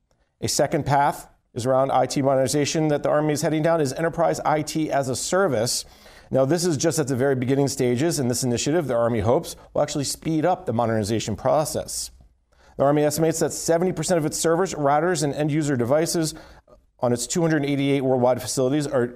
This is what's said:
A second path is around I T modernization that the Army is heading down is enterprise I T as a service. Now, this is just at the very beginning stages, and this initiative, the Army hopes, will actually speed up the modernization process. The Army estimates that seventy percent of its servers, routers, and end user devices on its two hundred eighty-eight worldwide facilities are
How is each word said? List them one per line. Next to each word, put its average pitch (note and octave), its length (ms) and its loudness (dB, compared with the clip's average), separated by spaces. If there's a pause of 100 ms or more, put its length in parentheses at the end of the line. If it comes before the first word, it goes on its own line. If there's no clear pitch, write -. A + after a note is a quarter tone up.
(400)
A - 80 -4
second C#3+ 380 0
path C#3+ 420 0 (260)
is A2+ 120 -6
around C3 260 2
I B2+ 140 2
T C#3 160 -2
modernization C#3 680 0
that D3 160 0
the C#3 60 0
Army D3+ 240 0
is C#3 80 -4
heading D#3 200 -2
down E3 200 2
is C3 100 -2
enterprise D#3+ 540 -2
I D#3 160 0
T D#3 280 -4
as C#3 200 -2
a A#2+ 80 -2
service. C#3 680 0 (480)
Now, C3 140 4
this D#3+ 180 2
is E3+ 140 2
just D#3+ 220 0
at C3+ 100 0
the C3+ 80 0
very C3+ 180 2
beginning C3+ 320 2
stages, B2+ 520 0
and B2 120 0
this A#2+ 140 -2
initiative, C#3 420 0
the B2 80 -2
Army A#2 240 0
hopes, B2+ 380 0 (160)
will - 80 0
actually D3 240 -2
speed D#3+ 400 -2
up F3 200 0
the A#2 80 -4
modernization A2 600 0
process. - 760 -2 (680)
The C3+ 60 0
Army D3 200 4
estimates D#3 360 2
that D#3 120 0
seventy E3+ 400 0
percent E3 280 0
of D3 60 -2
its - 140 -4
servers, E3 340 0
routers, D3+ 480 2
and C#3+ 120 0
end D3 180 -2
user D3 240 0
devices D#3 580 0 (680)
on B2 100 2
its B2 160 -2
two F3+ 140 -2
hundred D#3 240 2
eighty-eight C#3 360 0
worldwide B2+ 400 2
facilities C#3 460 0
are B2 280 -2